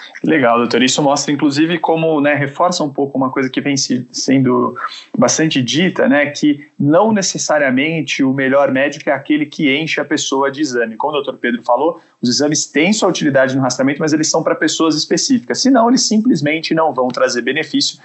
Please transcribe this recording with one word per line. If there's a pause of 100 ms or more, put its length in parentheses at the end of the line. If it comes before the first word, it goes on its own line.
(220)
Legal,
doutor.
Isso
mostra,
inclusive,
como,
né,
reforça
um
pouco
uma
coisa
que
vem
se,
sendo (420)
bastante
dita,
né,
que (120)
não
necessariamente
o
melhor
médico
é
aquele
que
enche
a
pessoa
de
exame.
Como
o
doutor
Pedro
falou, (220)
os
exames
têm
sua
utilidade
no
rastreamento,
mas
eles
são
pra
pessoas
específicas.
Senão,
eles
simplesmente
não
vão
trazer
benefício